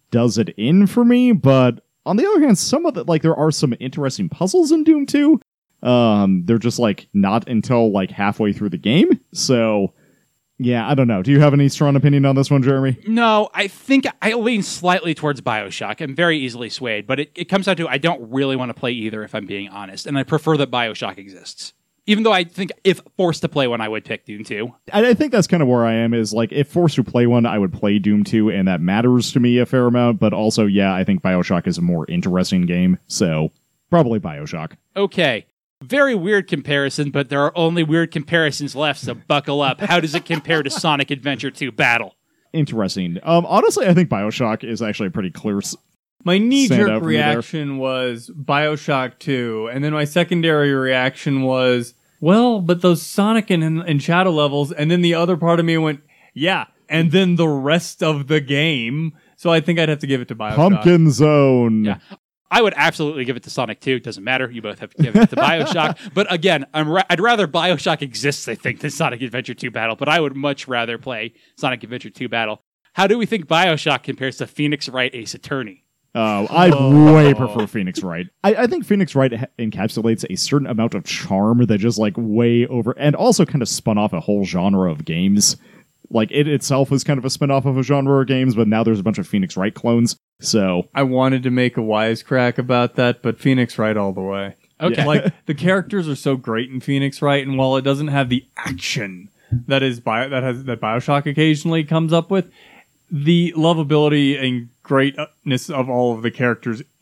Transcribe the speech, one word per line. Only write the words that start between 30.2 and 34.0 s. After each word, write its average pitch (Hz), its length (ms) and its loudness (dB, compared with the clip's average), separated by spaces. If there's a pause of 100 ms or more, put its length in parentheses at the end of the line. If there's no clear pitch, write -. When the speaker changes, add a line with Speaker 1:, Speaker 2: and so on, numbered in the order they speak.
Speaker 1:
but 107 120 2
also, 107 340 0
yeah, 98 280 2
I 92 100 -2
think 95 180 0
BioShock 90 440 0
is 87 120 -2
a 87 40 -4
more 85 260 -2
interesting 90 560 0
game, 90 340 2 (100)
so 78 440 -2 (380)
probably 123 280 2